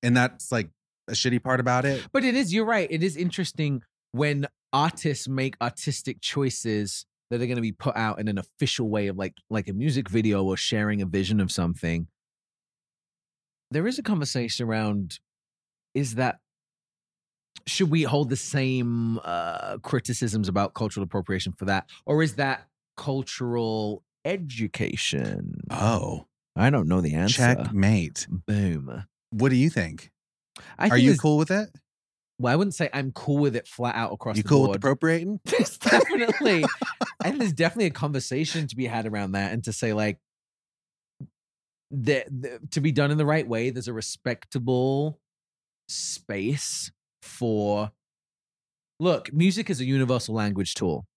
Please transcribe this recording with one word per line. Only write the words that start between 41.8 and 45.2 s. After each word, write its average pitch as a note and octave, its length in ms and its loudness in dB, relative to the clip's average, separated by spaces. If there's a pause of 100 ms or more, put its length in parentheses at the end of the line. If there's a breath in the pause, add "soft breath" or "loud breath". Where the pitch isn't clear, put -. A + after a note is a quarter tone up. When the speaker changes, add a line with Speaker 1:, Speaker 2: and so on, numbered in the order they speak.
Speaker 2:
the, C3+ 380 0
the, B2 320 -8 (120)
to D#3 80 0
be D3 120 2
done C#3+ 180 2
in D3+ 80 0
the D3+ 80 2
right D3+ 200 2
way, A#2 240 -2
there's A#2+ 180 -8
a B2 40 -8
respectable B2+ 1300 -2 (680)